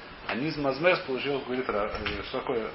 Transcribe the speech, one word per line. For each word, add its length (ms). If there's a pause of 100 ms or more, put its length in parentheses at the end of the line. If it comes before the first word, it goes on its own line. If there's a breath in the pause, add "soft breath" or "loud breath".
(280)
А 60
нисмазмез 680
получилось, 440
говорит, 240
Ра-, 220 (140)
э, 240
что 120
такое 340